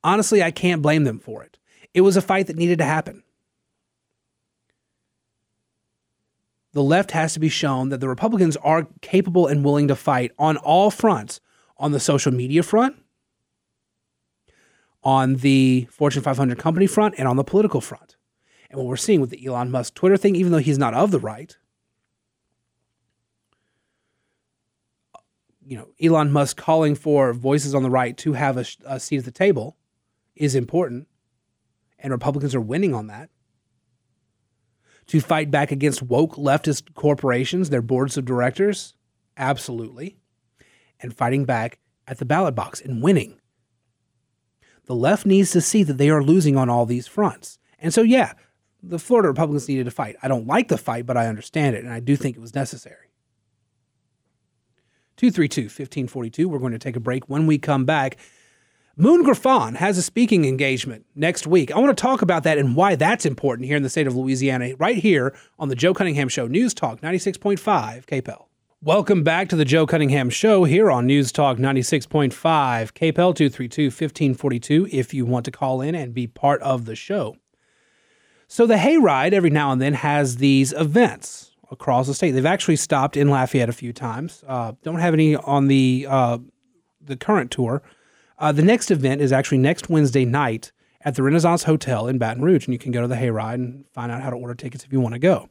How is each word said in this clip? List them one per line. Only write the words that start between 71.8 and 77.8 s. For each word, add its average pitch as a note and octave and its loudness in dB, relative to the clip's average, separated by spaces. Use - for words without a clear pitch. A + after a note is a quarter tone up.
point C#3 0
five C3 0
K D#3+ -2
P D#3+ -2
L, F3+ 4
two D#3+ 2
three B2 -6
two C#3+ -2
fifteen C#3+ -2
forty-two, C#3+ 0
if C3 -4
you B2+ -2
want A#2+ -2
to B2+ -8
call C3 -4
in D3 -4
and C3+ -8
be A#2+ -6
part C#3+ 0
of C3 -2
the A2 -12
show. F#3 -6